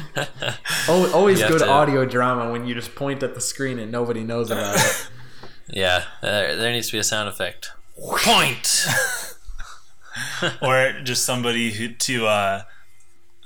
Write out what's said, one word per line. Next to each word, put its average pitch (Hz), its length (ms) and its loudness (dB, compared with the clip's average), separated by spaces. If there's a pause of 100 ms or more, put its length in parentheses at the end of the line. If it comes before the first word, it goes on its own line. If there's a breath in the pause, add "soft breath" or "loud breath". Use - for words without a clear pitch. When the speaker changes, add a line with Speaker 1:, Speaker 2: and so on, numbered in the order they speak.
(160)
Speaker 1:
<laughs> - 720 -4
Speaker 2:
Al-, 180 240 6
always 190 260 8
Speaker 1:
You - 80 4
have 110 60 6
Speaker 2:
good 160 120 6
Speaker 1:
to 107 40 4
Speaker 2:
audio 139 360 6
drama 123 480 0
when 120 140 -4
you 120 80 -2
just 117 200 -8
point 139 280 -4
at 123 120 -2
the 123 60 -8
screen 131 380 -4
and 107 120 -8
nobody 120 320 -2
knows 117 280 -2
about 101 260 0
it. - 380 0
Speaker 1:
<laughs> - 40 -12 (520 loud breath)
Yeah, 90 340 2 (160)
there, 95 360 2
there 117 160 0
needs 117 160 -2
to - 40 -6
be 110 60 0
a 104 60 -2
sound 107 240 0
effect. - 420 -6 (280)
Point! - 920 2
<laughs> 123 40 2 (1700 loud breath)
Speaker 3:
Or 135 300 4 (100)
just 123 220 0
somebody 117 480 2
who, 110 220 -4
to, 120 320 0
uh, 101 360 4 (840 soft breath)